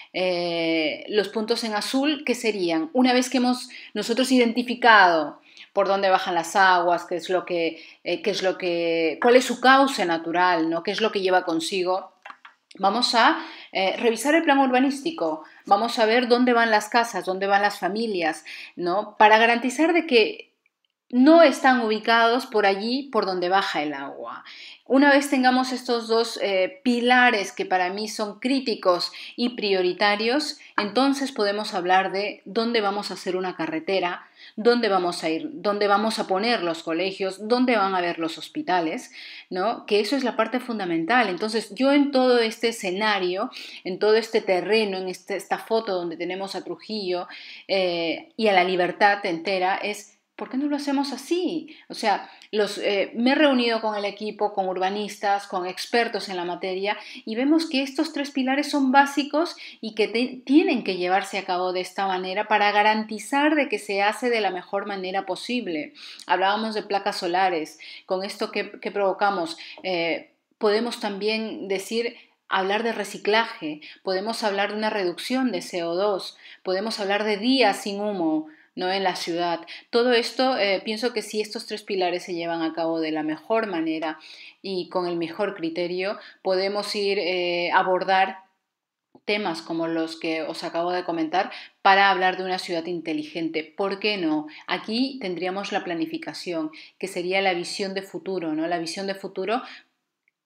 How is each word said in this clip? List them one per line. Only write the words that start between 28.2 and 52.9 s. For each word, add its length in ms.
críticos 720
y 140
prioritarios, 1120
entonces 540
podemos 420
hablar 380
de 340
dónde 360
vamos 280
a 40
hacer 220
una 200
carretera, 720
dónde 340
vamos 340
a 60
ir, 240
dónde 340
vamos 300
a 100
poner 360
los 180
colegios, 640
dónde 300
van 160
a 60
haber 200
los 180
hospitales, 760
¿no? 360
Que 140
eso 160
es 80
la 120
parte 240
fundamental. 680
Entonces, 440
yo 200
en 180
todo 280
este 300
escenario, 800
en 160
todo 160
este 260
terreno, 560
en 120
este, 260
esta 240
foto 340
donde 240
tenemos 380
a 80
Trujillo, 640
eh, 680
y 100
a 60
La 100
Libertad 640
entera, 520
es 340
¿por 140
qué 80
no 100
lo 80
hacemos 380
así? 640
O 60
sea, 360
los, 280
eh, 340